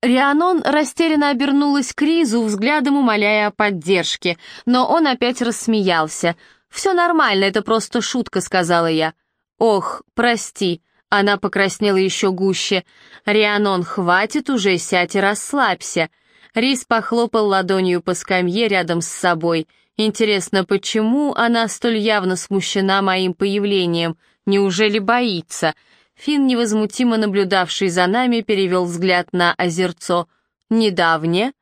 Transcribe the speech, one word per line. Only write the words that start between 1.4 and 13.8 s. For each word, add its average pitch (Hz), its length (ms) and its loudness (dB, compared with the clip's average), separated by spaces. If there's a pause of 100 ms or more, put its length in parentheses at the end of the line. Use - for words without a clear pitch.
к - 100 -4
Ризу, 294 420 2
взглядом 254 540 0
умоляя 214 500 2
о 208 40 -4
поддержке, 180 840 -2 (280)
но 254 220 2
он 311 200 2
опять 247 340 -2
рассмеялся. 185 960 0 (340)
«Все - 240 -2
нормально, 311 520 2
это 196 160 0
просто 226 400 -2
шутка», 220 400 -4
сказала 170 460 0
я. 160 260 0 (440)
«Ох, 214 460 0 (100)
прости», 220 680 -2 (280)
она 202 280 2
покраснела 196 600 0
еще 190 340 0
гуще. 185 520 -2 (420)
«Рианон, 208 580 2